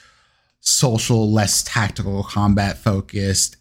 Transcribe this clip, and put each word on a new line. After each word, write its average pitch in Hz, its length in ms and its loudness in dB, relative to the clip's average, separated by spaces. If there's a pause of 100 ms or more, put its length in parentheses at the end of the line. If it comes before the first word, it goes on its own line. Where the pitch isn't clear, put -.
(600)
social, 113 680 2
less 107 320 2
tactical, 101 600 -4
combat 101 560 0
focused 98 840 -2